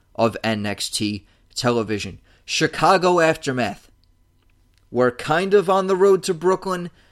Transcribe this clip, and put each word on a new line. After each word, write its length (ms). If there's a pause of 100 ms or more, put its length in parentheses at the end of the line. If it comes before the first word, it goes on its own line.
(140)
of 280
N 240
X 240
T 360 (280)
television. 680 (240)
Chicago 760
Aftermath. 680 (1000)
We're 200
kind 420
of 160
on 180
the 100
road 280
to 100
Brooklyn. 560 (220)